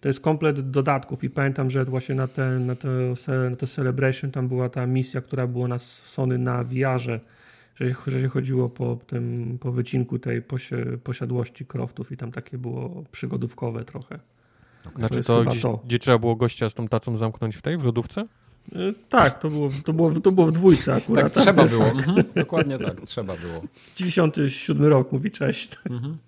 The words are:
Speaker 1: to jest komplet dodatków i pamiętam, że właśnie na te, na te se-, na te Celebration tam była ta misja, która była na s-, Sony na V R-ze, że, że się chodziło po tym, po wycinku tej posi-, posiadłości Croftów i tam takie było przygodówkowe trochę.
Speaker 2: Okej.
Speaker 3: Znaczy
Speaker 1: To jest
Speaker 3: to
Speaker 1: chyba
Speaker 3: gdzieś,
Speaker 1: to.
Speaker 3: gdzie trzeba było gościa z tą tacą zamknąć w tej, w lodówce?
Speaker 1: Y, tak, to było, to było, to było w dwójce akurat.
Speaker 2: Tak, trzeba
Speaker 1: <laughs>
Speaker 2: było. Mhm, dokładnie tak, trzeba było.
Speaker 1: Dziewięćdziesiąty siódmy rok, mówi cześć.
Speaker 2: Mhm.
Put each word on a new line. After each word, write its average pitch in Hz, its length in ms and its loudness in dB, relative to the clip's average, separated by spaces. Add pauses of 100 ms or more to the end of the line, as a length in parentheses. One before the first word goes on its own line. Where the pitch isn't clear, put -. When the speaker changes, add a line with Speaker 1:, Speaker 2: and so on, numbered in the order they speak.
Speaker 1:
to 143 80 -2
jest 135 120 0
komplet 147 500 0
dodatków 139 520 -2
i 127 60 -4
pamiętam, 135 400 -2
że 131 160 0
właśnie 131 300 -4
na 131 120 -2
te, 131 320 -2
na 127 160 -2
te 127 400 -2
se-, 127 340 -2
na 123 60 -4
te 127 120 -6
Celebration 131 640 0
tam 127 160 -2
była 127 220 -2
ta 123 180 -4
misja, 131 340 -2
która 131 260 -4
była 123 200 -2
na 123 80 -2
s-, - 300 -10
Sony 127 320 -2
na 123 260 0
V 123 120 -6 (180)
R-ze, 120 260 -2 (560)
że, 131 100 -4 (220)
że 131 140 -2
się 131 60 0
chodziło 127 420 0
po 120 260 -4 (120)
tym, 120 540 -6
po 127 100 -4
wycinku 123 480 -2
tej 117 220 -4
posi-, 123 640 -6
posiadłości 123 600 -6
Croftów - 460 -8
i 131 60 -12
tam 127 140 -10
takie 127 260 -12
było 123 540 -8
przygodówkowe 120 720 -8
trochę. - 340 -16 (680)
Speaker 2:
Okej. - 120 -18
Speaker 3:
Znaczy 113 120 -2
Speaker 1:
To 123 80 -2
jest 120 100 -2
Speaker 3:
to 117 120 4
Speaker 1:
chyba 117 120 2
Speaker 3:
gdzieś, 117 120 -2
Speaker 1:
to. 117 220 -2
Speaker 3:
gdzie 120 140 0
trzeba 123 200 4
było 117 160 2
gościa 117 340 0
z - 40 -10
tą 113 140 -6
tacą 113 300 -2
zamknąć 110 380 -4
w - 60 -18
tej, 165 160 -4
w 151 60 -4
lodówce? 120 440 -2 (480)
Speaker 1:
Y, 185 180 -2 (160)
tak, 170 300 4
to 156 100 -2
było, 151 200 -2 (160)
to 160 80 0
było, 165 180 4
to 165 200 4
było 185 160 6
w 160 40 4
dwójce 160 440 6
akurat. - 380 2
Speaker 2:
Tak, - 100 6
trzeba 196 240 8
Speaker 1:
<laughs> 117 80 2
Speaker 2:
było. 110 100 6
Mhm, 135 380 4 (120)
dokładnie 151 440 0
tak, - 220 -6
trzeba 95 360 -8
było. 85 160 -10 (420)
Speaker 1:
Dziewięćdziesiąty 160 540 2
siódmy 143 400 2
rok, 135 220 6
mówi 139 200 -2
cześć. - 400 -4 (180)
Speaker 2:
Mhm. 131 280 -6 (100)